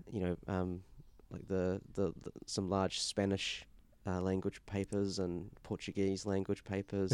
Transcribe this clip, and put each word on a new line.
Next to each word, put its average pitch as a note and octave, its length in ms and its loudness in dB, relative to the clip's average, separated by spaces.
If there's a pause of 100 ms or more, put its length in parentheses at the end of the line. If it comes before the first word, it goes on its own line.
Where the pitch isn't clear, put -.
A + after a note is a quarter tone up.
you G#2 120 -2
know, F2+ 160 2 (100)
um, F#2 360 0 (460)
like - 200 -10
the, F#2 320 2 (140)
the, F#2 260 2
the, - 100 -8 (140)
some F#2+ 240 0
large F#2+ 320 2
Spanish, - 640 0 (420)
uh, F#2 140 0
language F#2+ 440 0
papers G2 540 0
and F2 300 -2 (140)
Portuguese G2 640 0
language G2 380 2
papers G2 500 0